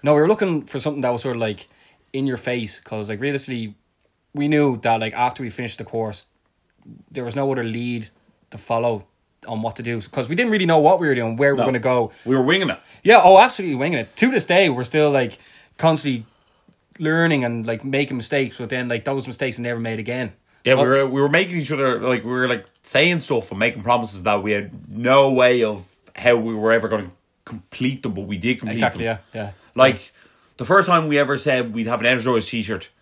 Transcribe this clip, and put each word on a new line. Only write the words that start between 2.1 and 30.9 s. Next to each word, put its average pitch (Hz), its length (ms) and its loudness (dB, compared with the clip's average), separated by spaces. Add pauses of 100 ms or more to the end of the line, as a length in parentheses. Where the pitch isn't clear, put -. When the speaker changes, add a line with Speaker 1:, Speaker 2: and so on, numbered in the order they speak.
Speaker 1:
in 135 120 -2
your 127 120 -4
face, 123 420 -6
'cause, 107 300 -10
like, 107 100 -8
realistically, 131 540 -6 (600)
we 143 140 -2
knew 147 300 2
that, 113 220 2
like, 113 140 -4
after 123 280 -2
we 120 80 -8
finished 120 280 -10
the 117 60 -12
course, 110 400 -8 (880)
there 127 140 -8
was 117 120 -6
no 139 160 -2
other 127 120 -4
lead 117 440 -6 (420)
to - 80 -20
follow 117 460 -2 (420)
on 110 160 -8
what 113 140 -6
to 131 60 -12
do, 120 180 -6
'cause 120 280 -6
we 151 60 -4
didn't 233 180 0
really 190 140 0
know 165 120 4
what 170 220 6
we 170 60 0
were 139 80 2
doing, 113 220 -2
where 139 180 4
we 131 40 -4
were 120 60 2
Speaker 2:
No. - 20 2
Speaker 1:
gonna 127 140 0
go. 123 320 0 (120)
Speaker 2:
We 123 100 2
were 131 80 4
winging 165 280 2
it. - 80 -6 (240)
Speaker 1:
Yeah, 208 200 8
oh, 190 160 10
absolutely 196 380 4
winging 147 220 -2
it. - 180 -8
To 240 140 4
this 247 160 0
day, 180 240 4
we're 127 140 -4
still, 151 260 2
like, 139 280 -2 (380)
constantly 143 480 0 (720)
learning 160 460 0
and, 117 220 -4
like, 117 180 -6
making 135 320 -4
mistakes, 131 420 -4
but 117 120 -10
then, 127 180 -6
like, 120 160 -6
those 139 220 -4
mistakes 127 320 -8
are 120 40 -10
never 120 180 -6
made 113 180 -6
again. 120 340 -8 (320)
Speaker 2:
Yeah, 127 100 6
we 135 80 2
Speaker 1:
Well 135 80 4
Speaker 2:
were, 139 160 4
we 135 160 -2
were 143 60 2
making 175 280 0
each 147 160 -4
other, 131 280 0
like, 120 240 -2
we 117 80 -6
were, 127 160 -2
like, 120 180 -4 (160)
saying 165 380 0
stuff 117 300 -4
and 95 100 -8
making 113 220 -2
promises 107 420 -2
that 104 180 0
we 107 100 -2
had 101 180 -4 (180)
no 127 420 4
way 127 320 4
of 104 240 -4 (300)
how 120 200 4
we 113 180 -2
were 110 180 2
ever 113 160 2
gonna 101 220 -4 (340)
complete 127 580 -6
them, 123 100 -6
but 98 100 -6
we 101 140 -8
did 117 220 -4
complete 110 160 -8
Speaker 1:
Exactly, 113 300 -2
Speaker 2:
them. 113 140 -4 (140)
Speaker 1:
yeah, 110 80 -10
yeah. 101 100 -10 (240)
Speaker 2:
Like, 127 380 2 (440)
the - 80 -10
first 185 240 4
time 170 180 2